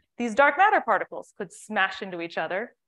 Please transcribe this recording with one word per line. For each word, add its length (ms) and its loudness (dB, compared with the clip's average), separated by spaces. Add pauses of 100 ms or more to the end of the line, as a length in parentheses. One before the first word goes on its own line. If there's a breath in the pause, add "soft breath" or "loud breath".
(180)
these 160 -4
dark 240 4
matter 220 4
particles 580 -4
could 140 -10
smash 500 -4
into 200 -10
each 160 -8
other 360 -6 (140)